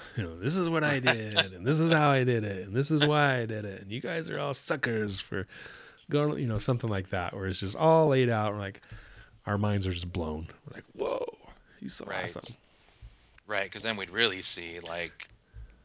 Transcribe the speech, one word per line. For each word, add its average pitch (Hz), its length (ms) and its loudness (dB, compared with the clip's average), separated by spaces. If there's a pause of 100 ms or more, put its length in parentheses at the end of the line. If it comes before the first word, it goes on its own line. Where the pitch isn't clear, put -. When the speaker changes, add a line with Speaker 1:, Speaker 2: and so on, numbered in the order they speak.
(160)
Speaker 1:
you 113 60 -2
know, 82 160 -8
"This 135 180 -2
is 175 120 0
what 160 160 2
I 143 160 2
did, 110 340 2
and 92 320 0
this 156 140 4
is 165 120 4
how 151 180 6
I 135 140 4
did 120 200 4
it, 95 220 -4
and 98 80 -8
this 139 160 0
is 151 160 4
why 147 320 4
I 117 80 -2
did 107 180 -6
it, 101 180 -10
and 98 80 -14
you 117 100 -4
guys 165 300 -6
are - 100 -4
all 143 140 -2
suckers 113 680 -2
for 95 260 -4 (640)
going," 147 280 2
you 143 80 -2
know, 110 120 0
something 120 320 0
like 95 200 -2
that, 90 240 -2
where 98 120 -4
it's 90 140 0
just 98 160 -4
all 160 320 6
laid 131 200 6
out, 107 240 2
and, 104 80 -6
like, 101 200 -8 (680)
our 104 120 0
minds 101 280 2
are 95 60 2
just 87 200 -6
blown. 80 360 -4 (180)
We're - 100 -14
like, - 80 -14 (100)
"Whoa, - 440 -4 (420)
he's 98 140 -10
so - 100 -10
Speaker 2:
Right. 92 200 -6
Speaker 1:
awesome." - 300 -10 (920)
Speaker 2:
Right, 98 260 -2
'cause 104 100 -8
then 110 140 -2
we'd 92 140 -6
really 95 320 0
see, 85 380 -4
like, 85 480 -8 (560)